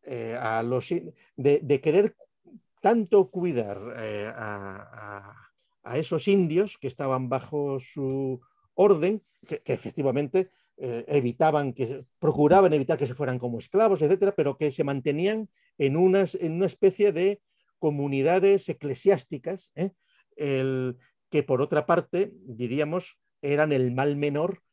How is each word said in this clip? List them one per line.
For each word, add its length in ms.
eh, 360
a 240
los 280
in-, 220
de, 260
de 180
querer 340
tanto 500
cuidar, 680
eh, 300
a, 960
a, 280
a 140
esos 300
indios 500
que 100
estaban 420
bajo 500
su 600
orden, 480
que, 140
que 120
efectivamente, 800
eh, 280
evitaban 640
que, 320
procuraban 520
evitar 260
que 80
se 80
fueran 240
como 220
esclavos, 420
etcétera, 320
pero 240
que 140
se 140
mantenían 640
en 200
unas, 380
en 180
una 140
especie 440
de 300
comunidades 880
eclesiásticas, 1040
¿eh? 160
El, 600
que 140
por 180
otra 240
parte, 480
diríamos, 840
eran 320
el 200
mal 220
menor 460